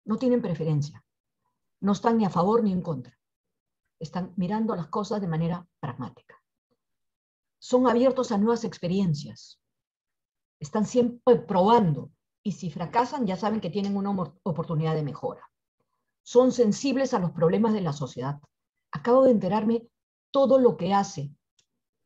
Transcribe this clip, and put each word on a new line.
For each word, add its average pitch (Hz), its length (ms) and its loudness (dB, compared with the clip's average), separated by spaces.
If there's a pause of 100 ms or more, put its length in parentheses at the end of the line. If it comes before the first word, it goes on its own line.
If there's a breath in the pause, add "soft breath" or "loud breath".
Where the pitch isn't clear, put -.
no 214 120 -2
tienen 247 240 2
preferencia, 156 640 -4 (760)
no 202 100 0
están 233 260 0
ni 220 60 2
a 185 60 0
favor 202 340 2
ni 196 80 0
en 175 100 -2
contra, 135 380 -10 (800)
están 180 380 -10
mirando 208 360 -2
las 170 140 -8
cosas 208 320 -6
de 196 80 -6
manera 165 400 -4 (140)
pragmática. - 600 -14 (1160)
Son 254 280 2
abiertos 247 440 2
a 208 60 0
nuevas 226 260 0
experiencias, 175 1000 -6 (960)
están 208 260 -2
siempre 240 500 2
probando 190 760 2 (300)
y 202 120 -4
si 175 180 -8
fracasan 226 560 -4
ya 185 80 -2
saben 214 260 -4
que 180 80 -6
tienen 202 260 -4
una 196 140 -2
omor-, 190 320 -6
oportunidad 160 540 -2
de 151 80 -2
mejora. - 440 -10 (760)
Son 247 280 4
sensibles 254 640 0
a 214 60 0
los 165 120 -2
problemas 196 420 2
de 208 80 -2
la 156 120 -2
sociedad. 135 480 -8 (500)
Acabo 247 320 2
de 262 80 6
enterarme 214 560 0 (440)
todo 269 260 4
lo 240 180 6
que 180 200 -2
hace 165 360 -2 (760)